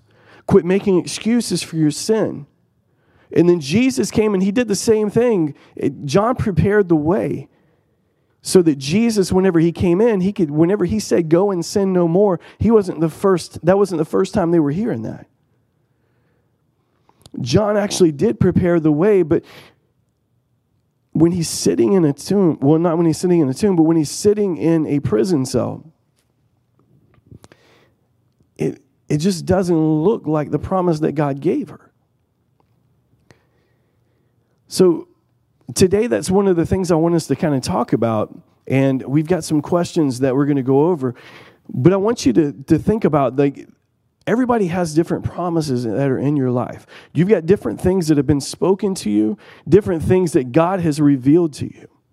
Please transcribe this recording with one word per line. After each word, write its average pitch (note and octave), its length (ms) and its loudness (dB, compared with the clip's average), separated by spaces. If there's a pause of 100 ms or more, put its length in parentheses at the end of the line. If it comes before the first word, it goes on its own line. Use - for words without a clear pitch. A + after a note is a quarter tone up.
(460)
quit F3+ 180 4
making F#3 360 2
excuses A3 640 -2
for - 140 -12
your D3+ 160 2
sin. D3 540 -2 (880)
And E3+ 160 4
then F3 100 2
Jesus A3 500 0
came G#3+ 240 0
and F#3 80 0
he G3 100 0
did A3+ 180 0
the G3 60 0
same G#3+ 340 0
thing. G3+ 440 0 (220)
It, - 300 -4
John G3+ 300 2
prepared G3+ 520 0
the E3+ 80 4
way D3+ 540 -2 (920)
so - 180 4
that D#3 160 2
Jesus, G3 520 0
whenever F#3 300 2
he E3 140 2
came F3+ 260 0
in, A3 220 2
he F#3+ 100 0
could, E3+ 180 -2
whenever F3 360 0
he G#3 140 -2
said, F#3+ 280 -2
"Go F3+ 240 2
and E3+ 140 -4
sin G3 260 -2
no F3+ 160 2
more," F#3 320 2 (200)
he G3+ 120 2
wasn't F#3 300 2
the E3 80 2
first, - 560 -2
that F#3 120 4
wasn't F#3 200 0
the D#3 80 -2
first F#3+ 280 -2
time E3+ 180 0
they E3+ 80 4
were C#3+ 120 0
hearing F3 300 -4
that. - 260 -12 (2250)
John G3+ 340 0
actually F#3+ 380 2
did G#3 260 -2
prepare F3 400 2
the D#3 120 2
way, F#3 300 2
but D#3+ 220 0 (1700)
when E3 220 2
he's E3 160 -4
sitting G3+ 420 0
in F#3 140 4
a C#3+ 80 0
tomb, F#3+ 480 0
well, D#3 180 4
not E3+ 160 0
when E3+ 100 0
he's D#3 120 0
sitting F3 240 2
in C3 80 0
a C3 40 -4
tomb, G3 220 0
but D#3+ 80 4
when E3 140 2
he's D3 140 -2
sitting G#3 440 0
in D#3 300 0
a C#3 160 -2
prison F#3 440 0
cell, G#2+ 460 -6 (2750)
it, - 260 -6 (280)
it D3+ 80 0
just D#3+ 280 -2
doesn't F3+ 300 0
look D#3 500 0
like D3+ 260 -4
the D3 80 -4
promise F3+ 420 -2
that D#3 120 -2
God C#3 280 -4
gave G#3 280 -4
her. - 220 -20 (2750)
So F3 400 0 (640)
today, G3+ 320 2
that's G3+ 240 -4
one G3 160 2
of F#3 80 2
the E3 100 0
things F#3 260 -2
I F3 40 4
want E3+ 200 0
us D#3+ 120 -2
to C3+ 80 -2
kinda D3 240 -2
talk F#3 320 -4
about, A2+ 420 -2 (340)
and C3+ 360 0
we've D3+ 240 -2
got E3+ 160 -2
some D3+ 180 -2
questions E3 580 -2
that C3 140 0
we're C#3+ 120 0
gonna C#3 180 0
go C3+ 240 2
over, C3 260 -2 (560)
but C3 220 4
I G3 60 2
want G#3+ 280 -2
you C4+ 80 4
to, C#3+ 200 0
to D3 260 -2
think G#3+ 240 0
about, C#3 320 0
like, C#3+ 320 -2 (580)
everybody A#3 420 0
has E3+ 260 -4
different D#3+ 320 0
promises D#3 580 -4
that A#2+ 260 -2
are B2 80 0
in C#3+ 200 -2
your B2+ 140 0
life. - 340 -6 (280)
You've E3+ 140 2
got F#3 180 2
different D#3+ 360 0
things F#3 260 0
that D3+ 100 4
have C3+ 80 0
been C#3+ 160 0
spoken F#3+ 540 -2
to - 140 -8
you, G#3+ 280 0 (300)
different F3 360 2
things F#3 300 2
that B2+ 200 0
God F3 260 2
has D3+ 220 -2
revealed C#3+ 540 4
to - 100 -10
you. - 220 -18 (260)